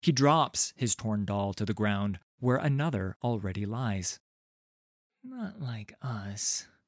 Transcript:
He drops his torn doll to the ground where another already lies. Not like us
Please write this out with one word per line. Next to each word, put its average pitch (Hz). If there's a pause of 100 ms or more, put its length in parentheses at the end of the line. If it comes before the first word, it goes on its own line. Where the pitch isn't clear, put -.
He 170
drops 143
his 117
torn 107
doll 101
to 107
the 104
ground 101 (200)
where 123
another 139
already 101
lies. 104 (1040)
Not 247
like 117
us 104 (220)